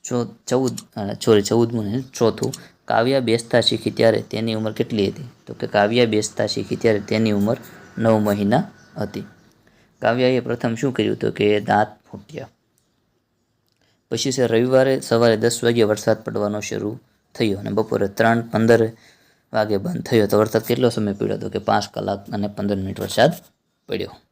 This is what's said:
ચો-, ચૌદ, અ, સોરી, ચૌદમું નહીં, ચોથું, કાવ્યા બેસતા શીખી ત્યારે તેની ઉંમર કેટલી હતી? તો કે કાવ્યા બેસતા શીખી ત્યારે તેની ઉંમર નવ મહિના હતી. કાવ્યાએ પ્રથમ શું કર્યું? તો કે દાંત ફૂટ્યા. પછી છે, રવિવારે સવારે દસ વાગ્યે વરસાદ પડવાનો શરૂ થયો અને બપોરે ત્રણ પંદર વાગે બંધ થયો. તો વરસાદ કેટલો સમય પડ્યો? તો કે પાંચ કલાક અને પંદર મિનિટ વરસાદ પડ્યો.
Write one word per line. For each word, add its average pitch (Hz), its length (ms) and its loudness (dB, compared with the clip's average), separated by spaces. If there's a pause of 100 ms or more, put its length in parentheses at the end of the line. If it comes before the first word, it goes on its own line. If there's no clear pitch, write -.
ચો-, 120 300 -4 (120)
ચૌદ, 127 260 0 (240)
અ, 104 180 -6 (100)
સોરી, 107 180 6
ચૌદમું 117 420 0
નહીં, 123 280 -6
ચોથું, 113 400 -2 (320)
કાવ્યા 120 360 0
બેસતા 117 400 0
શીખી 113 300 0
ત્યારે 110 320 2
તેની 113 320 -4
ઉંમર 110 180 -4
કેટલી 107 380 -2
હતી? 135 140 -14 (220)
તો 117 80 -14
કે - 120 -8
કાવ્યા 110 400 4
બેસતા 107 400 -2
શીખી 107 300 -6
ત્યારે 110 240 2
તેની 110 320 0
ઉંમર 104 240 0 (420)
નવ 113 200 4
મહિના 104 520 0 (260)
હતી. - 280 -8 (760)
કાવ્યાએ 127 380 2
પ્રથમ 120 340 -4
શું 123 180 -2
કર્યું? 107 240 0
તો 110 140 -2
કે 104 300 0
દાંત 107 280 2 (220)
ફૂટ્યા. - 380 -16 (1600)
પછી 120 240 -4
છે, 123 140 2
રવિવારે 131 540 4
સવારે 117 360 2
દસ 117 280 -2
વાગ્યે 117 180 4
વરસાદ 107 420 0
પડવાનો 107 360 -4
શરૂ 107 380 -6 (360)
થયો 104 240 -2
અને 104 120 -8
બપોરે 107 380 -2
ત્રણ 113 320 2
પંદર 113 520 2 (600)
વાગે 107 240 0
બંધ 101 260 -4
થયો. 110 240 2
તો 104 120 2
વરસાદ 107 240 2
કેટલો 123 260 2
સમય 104 240 -2
પડ્યો? 104 260 -4
તો 101 120 -8
કે 104 80 -6
પાંચ 104 360 -2
કલાક 101 360 -6
અને 104 180 -6
પંદર 104 280 -4
મિનિટ 98 240 -8
વરસાદ 110 320 2 (560)
પડ્યો. 98 220 -8 (220)